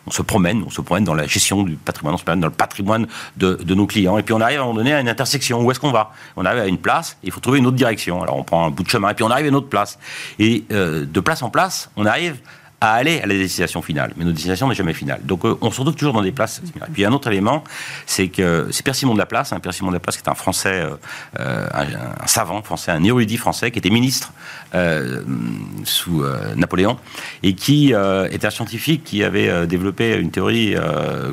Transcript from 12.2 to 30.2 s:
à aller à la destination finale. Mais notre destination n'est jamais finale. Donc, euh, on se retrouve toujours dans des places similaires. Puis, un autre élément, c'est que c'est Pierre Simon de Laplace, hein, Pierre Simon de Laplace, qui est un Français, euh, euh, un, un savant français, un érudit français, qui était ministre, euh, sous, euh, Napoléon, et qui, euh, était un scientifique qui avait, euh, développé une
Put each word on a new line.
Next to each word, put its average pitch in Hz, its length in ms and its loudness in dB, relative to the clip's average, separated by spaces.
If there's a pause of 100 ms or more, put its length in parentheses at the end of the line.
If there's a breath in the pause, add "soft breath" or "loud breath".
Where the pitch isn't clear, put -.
à 110 140 4
aller 131 280 4
à 104 60 -4
la 101 60 2
destination 90 480 0
finale. 69 380 -2
Mais 85 60 -2
notre 85 100 2
destination 92 340 0
n'est 113 60 2
jamais 82 180 0
finale. 69 320 -6
Donc, 92 220 -2
euh, 113 160 2
on 110 80 2
se - 80 -6
retrouve 135 180 0
toujours 147 160 0
dans 104 80 2
des 95 100 0
places - 320 -2
similaires. - 300 -12
Puis, 196 140 2
un 123 60 4
autre - 160 0
élément, 110 360 2 (400 loud breath)
c'est 95 240 0
que 85 420 2
c'est - 120 -4
Pierre 131 120 0
Simon 131 200 0
de 104 40 2
Laplace, 113 360 -2
hein, - 60 -6
Pierre 90 120 -6
Simon 92 160 -4
de 90 60 0
Laplace, - 240 -4
qui - 40 -18
est - 60 -4
un 69 60 2
Français, 95 480 -2
euh, 73 80 -4 (500 loud breath)
euh, 58 320 -4
un, 71 140 -2 (360)
un - 40 -10
savant 104 360 0
français, - 280 -4
un 80 120 2
érudit 113 360 4
français, 101 320 -2
qui 110 80 -4
était 92 100 0
ministre, 123 460 2 (400 loud breath)
euh, 76 480 0 (640)
sous, 82 380 -2
euh, 53 320 -4
Napoléon, 90 440 2 (440 loud breath)
et 98 120 4
qui, 143 400 6
euh, 95 360 2
était 101 160 -2
un 104 40 0
scientifique 113 540 -2
qui 104 200 0
avait, 101 240 2
euh, 87 160 2
développé 95 500 0
une 87 160 0